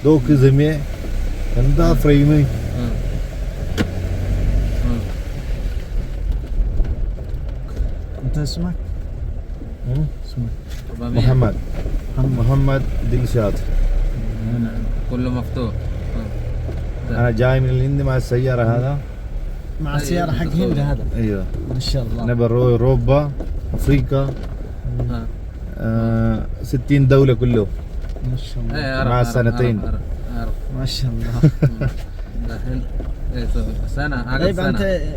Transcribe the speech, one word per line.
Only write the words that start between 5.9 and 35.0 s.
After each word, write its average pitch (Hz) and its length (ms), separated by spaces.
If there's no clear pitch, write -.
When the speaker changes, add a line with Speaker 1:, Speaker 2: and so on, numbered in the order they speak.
Speaker 3:
أنت 127 140
اسمك؟ 170 360
Speaker 1:
مم. 139 160
Speaker 3:
اسمك؟ 117 240
Speaker 2:
أربعمية. 120 300
Speaker 1:
محمد. 120 340
Speaker 3:
محمد. 131 200
Speaker 1:
محمد 135 440
دلشاد. 113 420
Speaker 3:
نعم. 117 100
Speaker 2:
كله 123 200
مفتوح. 120 420
آه. 117 100
Speaker 1:
أنا 120 100
جاي 127 300
من 131 80
الهند 135 340
مع 131 140
السيارة 123 460
هذا. 123 360
Speaker 3:
مع 156 100
Speaker 2:
أيوة، 147 120
Speaker 3:
السيارة 170 280
حق 165 160
Speaker 2:
متصور. 160 200
Speaker 3:
هند 147 120
هذا. 143 260
Speaker 1:
أيوة. 104 280
Speaker 3:
ما 127 60
شاء 131 220
الله. 113 220
Speaker 1:
أنا 120 100
برو 120 340
أوروبا، 123 640
أفريقيا. 139 560
Speaker 2:
آه. 120 120
Speaker 1:
آه، 113 680
ستين 139 460
دولة 135 260
كله. 113 320
Speaker 3:
ما 127 60
شاء - 280
الله. 113 120
Speaker 2:
إيه، 135 200
أعرف، 131 120
Speaker 1:
مع 120 80
Speaker 2:
أعرف، 120 120
Speaker 1:
سنتين. 117 500
Speaker 2:
أعرف، 87 160
أعرف، - 60
أعرف. 117 120
Speaker 3:
ما 131 80
شاء 131 240
الله. 117 420
Speaker 2:
<laughs> 120 280
مم. 135 80
الحين، 120 360
إيه، 120 180
سوري. 110 120
سنة، 143 200
عقد 127 280
Speaker 3:
طيب، 185 160
أنت 190 180
Speaker 2:
سنة. 190 220